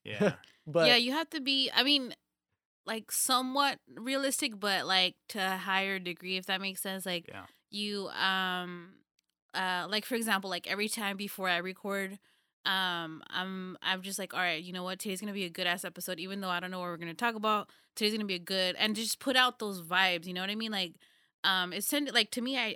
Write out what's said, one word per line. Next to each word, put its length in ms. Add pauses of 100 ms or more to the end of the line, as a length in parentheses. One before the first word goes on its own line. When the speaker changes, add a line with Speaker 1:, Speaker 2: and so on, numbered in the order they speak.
Speaker 1:
Yeah. 320 (180)
Speaker 2:
<laughs> 140
But 300
Speaker 3:
Yeah, 0
you 160
have 180
to 100
be, 320
I 100
mean, 300 (720)
like, 260
somewhat 680 (160)
realistic, 640
but, 280
like, 280 (140)
to 100
a 180
higher 420
degree, 380
if 100
that 140
makes 200
sense. 240
Like, 220
Speaker 1:
Yeah. 200 (240)
Speaker 3:
you, 380
um, 840 (580)
uh, 360
like, 160
for 100
example, 340
like, 180
every 220
time 280
before 320
I 80
record, 640 (460)
um, 640
I'm, 520
I'm 220
just 160
like, 160
"All 60
right, 220
you 100
know 100
what? 160
Today's 220
gonna 120
be 120
a 60
good-ass 340
episode, 340
even 220
though 80
I 120
don't 100
know 80
what 80
we're 100
gonna 180
talk 200
about. 340 (260)
Today's 180
gonna 120
be 100
a 40
good," 380
and 180
just 240
put 180
out 220
those 240
vibes, 440
you 60
know 80
what 100
I 40
mean? 180
Like, 220 (500)
um, 280
it's 140
tend-, 260
like, 180
to 100
me, 180
I, 160